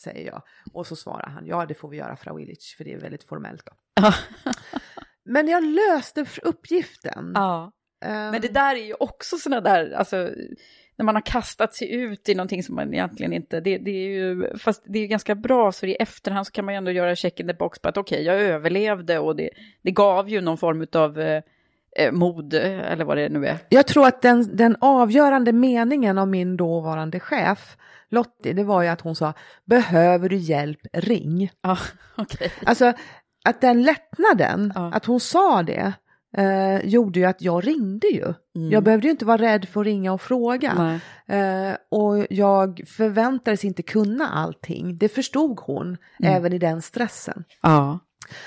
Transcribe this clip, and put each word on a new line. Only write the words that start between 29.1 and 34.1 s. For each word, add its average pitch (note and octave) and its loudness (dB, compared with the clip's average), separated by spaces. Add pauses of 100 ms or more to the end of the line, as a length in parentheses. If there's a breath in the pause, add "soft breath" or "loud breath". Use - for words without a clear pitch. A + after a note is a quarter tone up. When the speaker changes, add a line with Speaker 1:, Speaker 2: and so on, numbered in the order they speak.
Speaker 1:
sa, D#3 -2 (320 loud breath)
"Behöver F3+ 4
du F#3+ -2
hjälp, D3+ -2 (140)
ring." F3+ -2 (100)
Speaker 2:
Ja, F#3 0 (200)
<laughs> - -20
okej. - -8 (140)
Speaker 1:
Alltså, A#3+ 4 (520 loud breath)
att A#3+ 0
den B3 6
lättnaden, B3+ 2